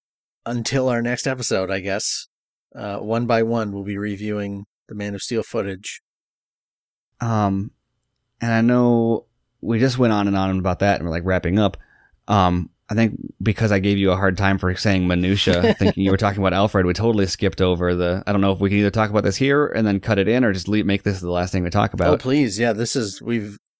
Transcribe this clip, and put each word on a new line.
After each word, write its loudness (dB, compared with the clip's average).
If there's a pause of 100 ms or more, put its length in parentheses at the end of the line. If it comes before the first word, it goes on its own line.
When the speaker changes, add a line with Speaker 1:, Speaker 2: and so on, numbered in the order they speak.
(460)
Speaker 1:
until -2
our 0
next -4
episode, -2
I -2
guess. -6 (480)
Uh, -8
one -2
by 2
one, -2
we'll -8
be -6
reviewing -6 (240)
the -12
Man -6
of -8
Steel -4
footage. -8 (1200)
Speaker 2:
Um, -2 (720)
and -2
I 2
know 2 (360)
we -2
just 0
went 4
on 0
and 0
on 0
about -2
that, 2
and -6
we're, -4
like, -4
wrapping 0
up. 2 (500)
Um, 2 (200)
I -4
think 0 (220)
because 0
I 4
gave 2
you 2
a 2
hard 0
time 2
for 0
saying 2
minutia, 2
Speaker 1:
<laughs> -4
Speaker 2:
thinking 2
you 4
were 2
talking 0
about 2
Alfred, 2
we 2
totally 2
skipped -2
over 2
the, -2
I -2
don't 2
know 4
if -2
we 2
can 2
either 2
talk 0
about 0
this 0
here 2
and -2
then 0
cut 0
it 2
in, 2
or 2
just -6
leave, 0
make 0
this -2
the -6
last -2
thing -2
we -2
talk 0
about. 2
Speaker 1:
Oh, 0
please. 0
Yeah, 2
this -4
is, -4
we've, -4 (220)